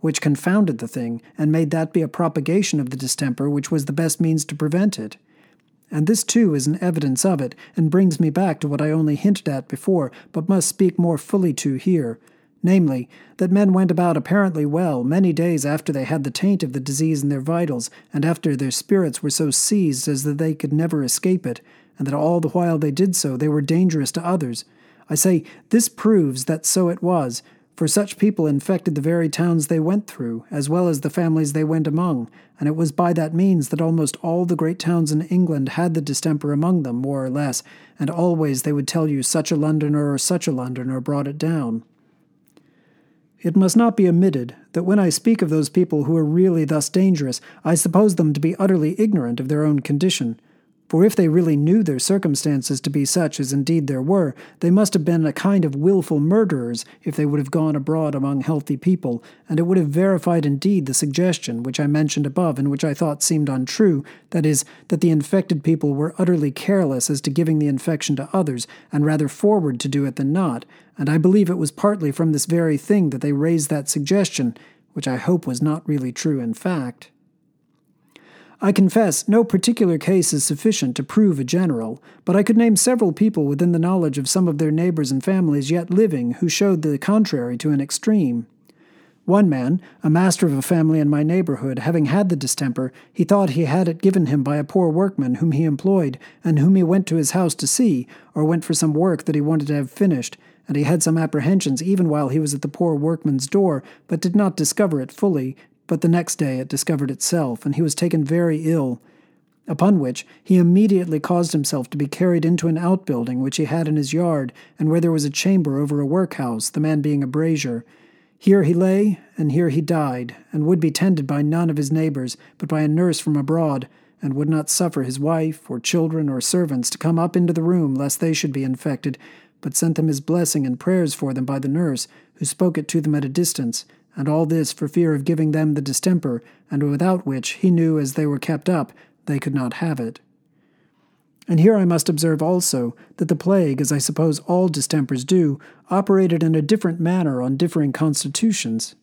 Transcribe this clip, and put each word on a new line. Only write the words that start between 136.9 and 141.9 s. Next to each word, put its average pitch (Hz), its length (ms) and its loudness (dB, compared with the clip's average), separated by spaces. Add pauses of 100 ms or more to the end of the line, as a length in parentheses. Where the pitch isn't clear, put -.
which, 131 260 -4
he - 180 2
knew 165 300 4
as 135 140 -4
they 156 120 -2
were 143 140 -2
kept 156 280 -4
up, 170 240 0 (360)
they 139 100 -2
could 139 160 -4
not 127 220 -4
have 156 240 -4
it. 113 200 -8 (1300)
And 165 120 2
here 208 180 6
I 190 80 4
must 175 240 2